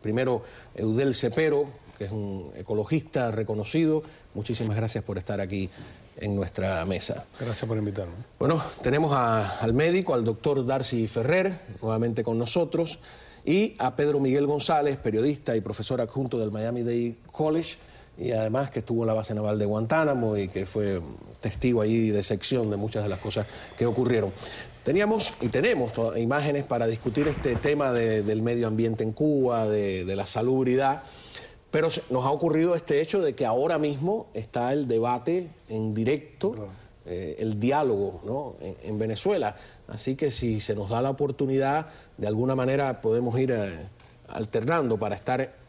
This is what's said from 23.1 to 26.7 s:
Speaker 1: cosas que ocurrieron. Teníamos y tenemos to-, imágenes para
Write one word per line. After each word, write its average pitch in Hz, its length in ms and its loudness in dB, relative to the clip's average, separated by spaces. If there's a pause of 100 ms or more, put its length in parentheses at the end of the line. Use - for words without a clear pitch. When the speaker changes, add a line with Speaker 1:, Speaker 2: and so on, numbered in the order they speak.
Speaker 1:
cosas 104 280 -2 (300)
que 117 80 2
ocurrieron. 117 460 2 (520)
Teníamos 208 580 2
y 120 80 0
tenemos 135 440 2
to-, 113 240 0
imágenes 143 460 0
para 120 240 0